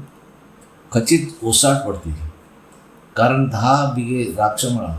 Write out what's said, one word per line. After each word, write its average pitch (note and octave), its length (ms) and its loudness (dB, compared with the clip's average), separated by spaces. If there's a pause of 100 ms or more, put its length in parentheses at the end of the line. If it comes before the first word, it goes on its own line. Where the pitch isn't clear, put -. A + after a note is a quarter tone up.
(920)
खचित C3+ 520 0
ओसाड A2+ 340 2 (100)
पडतील, F2 260 -6 (1040)
कारण C3 340 2
दहा B2+ 460 2
बिघे A#2+ 360 -2
द्राक्षमळा G#2+ 680 -2